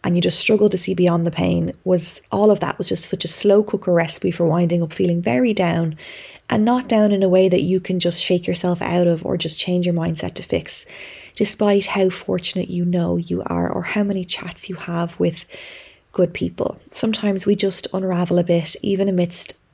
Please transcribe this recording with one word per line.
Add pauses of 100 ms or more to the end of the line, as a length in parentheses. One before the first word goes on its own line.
and
you
just
struggle
to
see
beyond
the
pain. (100)
Was (100)
all
of
that
was
just
such
a
slow
cooker
recipe
for
winding
up
feeling
very
down, (520)
and
not
down
in
a
way
that
you
can
just
shake
yourself
out
of
or
just
change
your
mindset
to
fix, (480)
despite
how
fortunate
you
know
you
are
or
how
many
chats
you
have
with (680)
good
people. (120)
Sometimes
we
just
unravel
a
bit,
even
amidst (160)